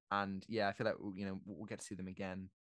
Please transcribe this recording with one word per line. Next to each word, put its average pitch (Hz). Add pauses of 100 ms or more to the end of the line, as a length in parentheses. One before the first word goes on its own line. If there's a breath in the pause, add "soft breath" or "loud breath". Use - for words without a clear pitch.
(120)
And 98
yeah, 107
I 101
feel 117
like, 107 (180)
you 98
know, 95
we'll 101
get 107
to -
see 104
them 92
again. 95 (140)